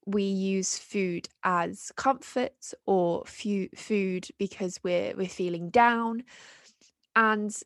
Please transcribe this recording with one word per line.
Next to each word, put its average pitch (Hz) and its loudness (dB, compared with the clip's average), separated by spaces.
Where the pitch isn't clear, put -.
we 202 2
use 190 0
food 185 -4
as 180 -2
comfort - -2
or 175 2
fu-, 202 -4
food 190 -2
because 185 -4
we're, 180 0
we're 190 -4
feeling 175 -4
down. 233 4
And 214 4